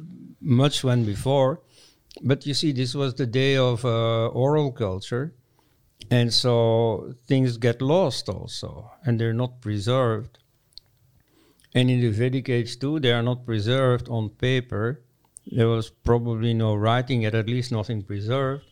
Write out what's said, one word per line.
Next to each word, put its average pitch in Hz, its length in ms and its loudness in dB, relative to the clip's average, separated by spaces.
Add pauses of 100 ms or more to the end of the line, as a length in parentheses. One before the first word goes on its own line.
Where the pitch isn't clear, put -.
(400)
much 135 420 2
went 123 240 2
before, 131 540 0 (640)
but 139 240 0
you 143 80 -4
see, 151 180 0
this 127 220 -2
was 139 200 -2
the 139 120 -2
day 131 300 2
of, 127 280 2
uh, 113 440 0
oral 139 440 0
culture. 120 600 -4 (760)
And 120 220 4
so 117 840 2 (120)
things 131 300 2
get 117 240 0
lost 147 480 0
also, - 600 -12 (140)
and 117 140 2
they're 113 140 0
not 127 280 -4
preserved. 113 760 -2 (1300)
And 127 160 4
in 123 120 4
the 120 100 2
Vedic 123 380 -2
age 120 300 -2
too, 151 200 -4
they 127 140 2
are 120 100 2
not 123 240 -2
preserved 123 640 0
on 113 220 -4
paper. 123 720 -4 (440)
There 117 220 2
was 113 200 0
probably 117 640 0
no 110 220 2
writing 117 480 0
yet, 107 120 0
at 110 120 0
least 123 240 -2
nothing 110 320 -4
preserved, 131 680 -4